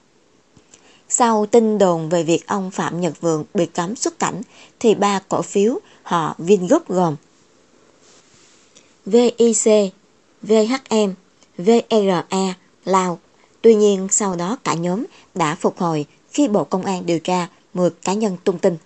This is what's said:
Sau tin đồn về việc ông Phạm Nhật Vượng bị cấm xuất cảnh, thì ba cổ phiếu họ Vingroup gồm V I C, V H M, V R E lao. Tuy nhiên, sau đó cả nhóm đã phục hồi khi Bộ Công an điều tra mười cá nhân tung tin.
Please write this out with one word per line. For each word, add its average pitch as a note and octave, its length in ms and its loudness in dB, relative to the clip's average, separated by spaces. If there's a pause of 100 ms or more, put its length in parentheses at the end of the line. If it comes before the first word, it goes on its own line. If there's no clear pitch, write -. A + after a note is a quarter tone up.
(1160)
Sau A3+ 280 2
tin G#3+ 320 2
đồn E3+ 320 2
về E3+ 140 0
việc D#3+ 240 0
ông F#3+ 240 -6
Phạm E3+ 300 -6
Nhật D#3+ 200 -4
Vượng D#3+ 220 -2 (100)
bị E3 120 0
cấm F3 300 -6
xuất - 240 -6
cảnh, - 220 -6 (380)
thì G#3+ 160 4
ba G3 340 0
cổ D#3 120 -2
phiếu G#3 380 -2 (240)
họ D#3 340 -4
Vingroup F#3 500 2
gồm F3+ 280 0 (1900)
V G3+ 100 0 (220)
I A#3 160 4
C, - 120 -2 (760)
V G3+ 100 -2
H A3 440 0
M, G3+ 180 0 (440)
V F#3 120 -2 (200)
R G#3 200 2 (200)
E F#3+ 240 -2 (320)
lao. F#3 340 0 (420)
Tuy A3+ 140 8
nhiên, G3+ 360 2
sau F#3+ 240 -2
đó F3 280 -6
cả - 100 -2
nhóm F3 320 -4 (300)
đã E3 200 0
phục - 220 -2
hồi D#3+ 280 -2 (260)
khi D4 160 0
Bộ G#3 160 0
Công F#3 220 -4
an F#3 200 -6
điều E3+ 140 0
tra F3+ 280 -4 (260)
mười F3+ 160 0
cá F3+ 240 -6
nhân G#3 300 -2
tung F3 160 -2
tin. F3+ 260 0